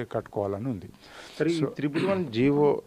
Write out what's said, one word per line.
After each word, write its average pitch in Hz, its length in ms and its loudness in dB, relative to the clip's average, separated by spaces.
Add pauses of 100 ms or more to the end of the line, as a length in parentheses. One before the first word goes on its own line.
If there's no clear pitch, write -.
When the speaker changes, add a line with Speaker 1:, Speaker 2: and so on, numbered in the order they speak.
(120)
Speaker 1:
కట్టుకోవాలని 104 580 -4
ఉంది. 98 200 -6 (500)
Speaker 2:
సరే, 156 120 2
ఈ 165 100 0
Speaker 1:
So 139 60 2
Speaker 2:
త్రిబుల్ 151 400 -2
వన్ 190 180 2
జీవో 139 600 4